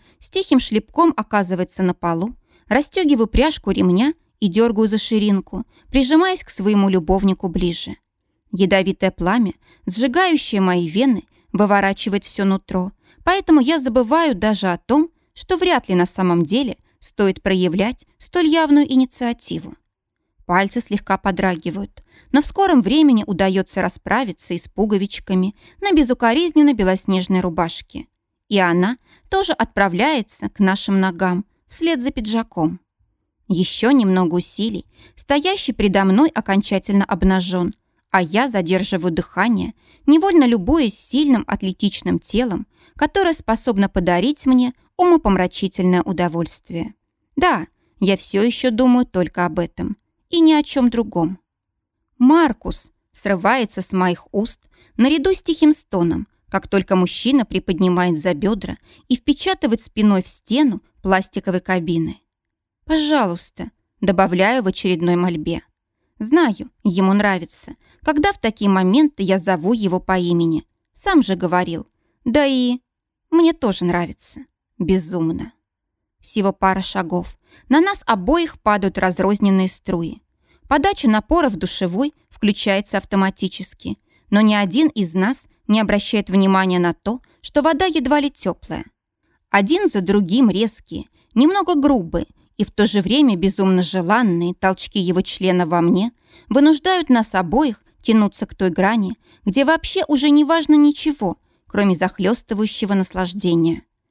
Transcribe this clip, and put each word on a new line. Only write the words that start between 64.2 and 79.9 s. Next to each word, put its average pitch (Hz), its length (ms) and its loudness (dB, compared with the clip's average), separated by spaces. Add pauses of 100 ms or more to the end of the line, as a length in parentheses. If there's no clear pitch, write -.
в 185 40 -2
очередной 175 480 0
мольбе. 170 460 -2 (580)
Знаю, 247 520 0 (120)
ему 190 300 2
нравится, 202 640 -2 (260)
когда 302 300 0
в - 80 -8
такие 214 300 -2
моменты 196 540 2
я 190 140 2
зову 185 360 -2
его 190 260 -2
по 185 180 -4
имени. 170 480 0 (280)
Сам 370 280 2
же 190 140 0
говорил. 175 520 -4 (360)
Да 277 220 2
и 254 340 0 (520)
мне 330 220 4
тоже 196 320 -4
нравится. 175 560 -4 (380)
Безумно. 165 720 -2 (640)
Всего 196 340 -2
пара 190 280 -2
шагов. 180 560 -6 (320)
На 294 120 4
нас 392 240 -2
обоих 262 560 -2
падают 202 360 0
разрозненные 190 720 0
струи. 175 540 -8 (460)